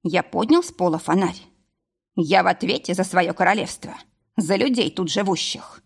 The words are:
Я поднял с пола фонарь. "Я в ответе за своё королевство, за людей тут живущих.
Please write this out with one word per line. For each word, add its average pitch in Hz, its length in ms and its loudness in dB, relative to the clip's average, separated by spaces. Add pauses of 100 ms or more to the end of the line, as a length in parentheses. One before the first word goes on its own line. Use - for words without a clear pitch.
Я 175 200 0
поднял 247 400 2
с - 80 -10
пола - 280 0
фонарь. 180 420 0 (760)
"Я 180 260 4
в 180 40 2
ответе 185 480 -2
за 185 100 0
своё 175 300 0
королевство, 185 600 -2 (420)
за 190 200 0
людей 233 340 0
тут 180 200 -4
живущих. - 760 -4